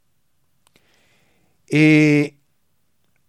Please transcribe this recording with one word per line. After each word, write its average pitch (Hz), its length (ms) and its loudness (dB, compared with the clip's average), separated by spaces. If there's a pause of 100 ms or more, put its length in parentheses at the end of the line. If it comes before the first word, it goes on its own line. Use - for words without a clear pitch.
(1700)
Eh, 151 720 0 (880)